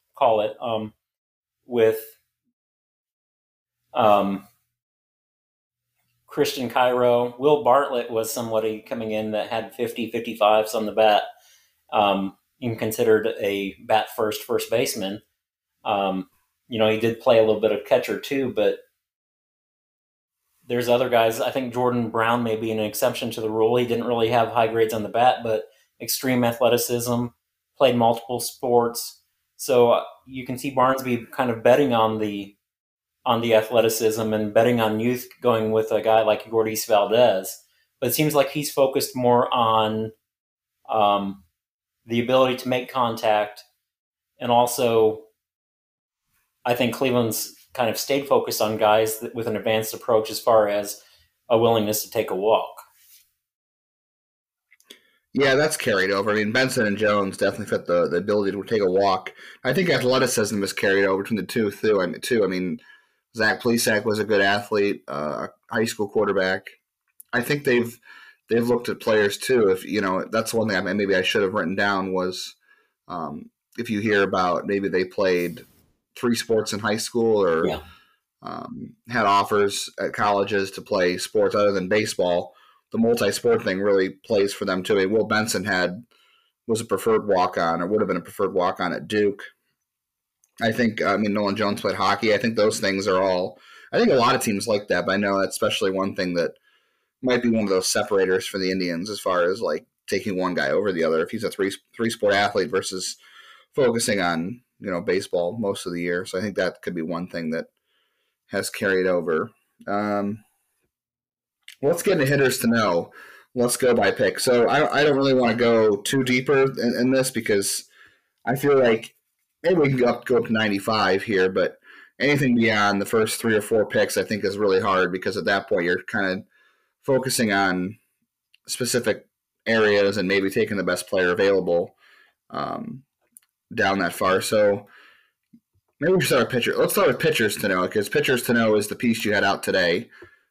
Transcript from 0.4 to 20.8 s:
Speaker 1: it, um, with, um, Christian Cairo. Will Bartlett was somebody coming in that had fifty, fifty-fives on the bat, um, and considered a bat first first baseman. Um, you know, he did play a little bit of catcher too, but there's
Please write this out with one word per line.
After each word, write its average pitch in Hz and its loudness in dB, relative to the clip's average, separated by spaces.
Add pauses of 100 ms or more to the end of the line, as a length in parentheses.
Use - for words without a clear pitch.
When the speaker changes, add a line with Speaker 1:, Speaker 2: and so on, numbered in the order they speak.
Speaker 1:
it, 107 -4
um, 110 -6 (720)
with, 113 2 (1900)
um, 98 2 (1800)
Christian 139 -2
Cairo. 123 2
Will 143 2
Bartlett 123 2
was 110 -4
somebody 110 -2
coming 113 -8
in 110 -4
that 107 -4
had 113 -8
fifty, 113 -6
fifty-fives 110 0
on 107 -2
the 104 -6
bat, 107 4 (720)
um, 98 0 (240)
and 113 -6
considered 110 2 (120)
a 101 -4 (100)
bat 110 0
first 107 -4
first 110 -4
baseman. 104 -4 (640)
Um, 98 -2 (380)
you 117 -6
know, 110 4
he 110 0
did 113 -2
play 120 4
a 110 8
little 107 2
bit 107 2
of 104 -6
catcher 117 0
too, 135 -4
but 101 0 (1900)
there's 120 -2